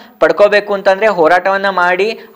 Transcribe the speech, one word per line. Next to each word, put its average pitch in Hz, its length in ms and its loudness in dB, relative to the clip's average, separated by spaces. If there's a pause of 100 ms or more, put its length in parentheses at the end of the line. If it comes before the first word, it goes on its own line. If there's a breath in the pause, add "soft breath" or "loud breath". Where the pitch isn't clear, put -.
(200 loud breath)
ಪಡ್ಕೋಬೇಕು 202 540 2
ಅಂತಂದ್ರೆ 196 320 0
ಹೋರಾಟವನ್ನ 185 600 0
ಮಾಡಿ, 185 520 -2 (160 loud breath)